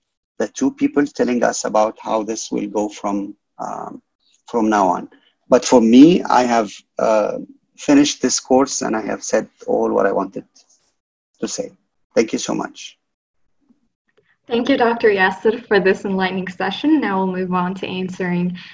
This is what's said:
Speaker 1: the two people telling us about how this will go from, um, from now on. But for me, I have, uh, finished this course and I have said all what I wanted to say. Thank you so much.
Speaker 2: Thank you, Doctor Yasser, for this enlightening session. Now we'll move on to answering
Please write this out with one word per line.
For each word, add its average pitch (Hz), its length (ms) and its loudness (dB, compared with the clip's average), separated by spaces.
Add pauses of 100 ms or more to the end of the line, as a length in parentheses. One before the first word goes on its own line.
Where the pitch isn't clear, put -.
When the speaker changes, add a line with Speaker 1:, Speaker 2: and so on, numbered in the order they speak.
(380)
Speaker 1:
the 107 100 -4
two 135 240 -2
people 143 340 0
telling 123 360 -2
us 113 220 -2
about 110 360 0
how 110 220 -4
this 110 280 -10
will 117 160 -4
go 104 220 -4
from, 101 480 -8 (220)
um, - 440 -10 (440)
from 113 220 -2
now 101 200 2
on. 90 200 -4 (400)
But 123 160 2
for 127 160 4
me, 127 440 8
I 123 180 2
have, 117 280 0 (280)
uh, 110 400 0 (380)
finished - 440 2
this 127 200 0
course 135 420 0
and 113 140 -2
I 110 60 -4
have 107 200 -8
said 110 260 -2 (180)
all 113 260 0
what 107 140 2
I 98 60 0
wanted - 320 -6 (960)
to 110 80 -6
say. 98 220 -8 (460)
Thank 117 160 2
you 120 80 -4
so - 120 -6
much. - 460 -10 (1500)
Speaker 2:
Thank 233 200 -2
you, 277 80 2
Doctor 233 320 2
Yasser, 202 600 0
for 208 100 4
this 190 260 0
enlightening 190 440 -4
session. 233 520 -2
Now 202 180 -2
we'll 185 180 -2
move 185 160 -4
on 180 240 -2
to 185 100 -10
answering 180 720 -4 (180)